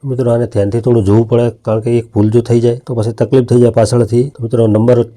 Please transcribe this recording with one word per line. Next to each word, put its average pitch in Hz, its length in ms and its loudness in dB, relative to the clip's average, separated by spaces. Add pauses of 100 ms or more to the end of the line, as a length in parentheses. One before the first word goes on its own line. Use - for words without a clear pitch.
મિત્રો 123 260 -2
આને 117 160 0
ધ્યાનથી 104 340 -2
થોડું 117 240 0
જોવું 110 220 2
પડે, 120 220 0
કારણ 113 300 -6
કે 117 180 -2
એક 117 160 -6
ભૂલ 107 160 2
જો 117 120 2
થઈ 117 180 0
જાય 120 180 0
તો 131 180 -10
પછી 113 160 -4
તકલીફ 117 360 0
થઈ 123 120 2
જાય 120 120 4
પાછળથી. 120 580 0
તો - 140 -12
મિત્રો 113 240 0
નંબર 117 360 2 (120)